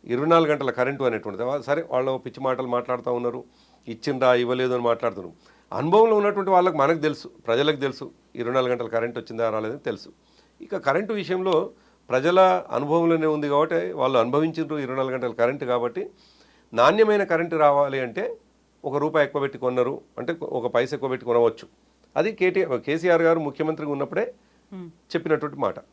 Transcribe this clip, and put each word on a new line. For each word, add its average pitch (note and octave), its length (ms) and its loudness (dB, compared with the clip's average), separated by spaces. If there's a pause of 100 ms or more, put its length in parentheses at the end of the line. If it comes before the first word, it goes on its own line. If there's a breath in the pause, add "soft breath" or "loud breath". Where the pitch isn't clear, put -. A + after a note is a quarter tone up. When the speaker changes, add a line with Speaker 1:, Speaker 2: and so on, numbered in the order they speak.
Speaker 1:
ఇరవై B2+ 220 -2
నాలుగు E3 260 6
గంటల C#3 180 0
కరెంటు C3 340 -2
అనేటువంటిది. G#2+ 400 -2
వా-, C#3 160 -4
సరే, D3 300 -2
వాళ్ళు C3 360 -2
పిచ్చి B2+ 160 -14
మాటలు C3 240 -2
మాట్లాడుతూ B2 460 -4
ఉన్నారు, B2 320 -4 (440 soft breath)
ఇచ్చిండ్రా B2+ 460 2
ఇవ్వలేదు B2+ 400 2
అని B2 80 -2
మాట్లాడుతున్నారు. A2 520 -2 (400 soft breath)
అనుభవంలో G#3 420 4
ఉన్నటువంటి G3+ 340 0
వాళ్ళకి, F3+ 260 4
మనకు D3+ 220 4
తెలుసు, D3 300 -4 (180)
ప్రజలకు C#3+ 300 2
తెలుసు C3 360 -6 (240)
ఇరవై A#2+ 180 -4
నాలుగు B2+ 180 0
గంటల A#2+ 140 -4
కరెంట్ A#2 320 -4
వచ్చిందా A2+ 320 -4
రాలేదని A2 280 -4
తెలుసు. - 340 -8 (480 soft breath)
ఇక - 160 -10
కరెంటు F3 360 -2
విషయంలో F#3 580 0 (380 soft breath)
ప్రజల F3+ 640 4
అనుభవంలోనే D#3 560 0
ఉంది D3+ 220 0
కాబట్టి E3 440 0
వాళ్ళు C3 260 0
అనుభవించిండ్రు D#3 580 0
ఇరవై C3 200 -6
నాలుగు C3 180 -2
గంటల B2 180 -4
కరెంటు. B2+ 320 0
కాబట్టి B2 460 -4 (640 soft breath)
నాణ్యమైన G3+ 500 4
కరెంటు E3 320 -2
రావాలి C#3+ 440 4
అంటే B2+ 360 -6 (480)
ఒక C#3 120 -4
రూపాయి D3+ 300 2
ఎక్కువ C#3+ 140 -4
పెట్టి C3+ 180 -4
కొన్నారు B2+ 420 -2 (180)
అంటే E3 240 -6
ఒక B2+ 240 -4
పైసా C3 300 0
ఎక్కువ C3 140 -4
పెట్టి B2+ 160 -6
కొనవచ్చు. A#2 420 2 (480)
అది F#3 160 0
కేటీఆర్, F3 480 0
కేసీఆర్ E3 420 2
గారు E3 160 4
ముఖ్యమంత్రిగా D#3 540 -4
ఉన్నప్పుడే C#3+ 420 -4 (400 soft breath)
Speaker 2:
Hmm. F3+ 140 -12
Speaker 1:
చెప్పినటువంటి D#3 680 -4
మాట. A2 180 -2 (180)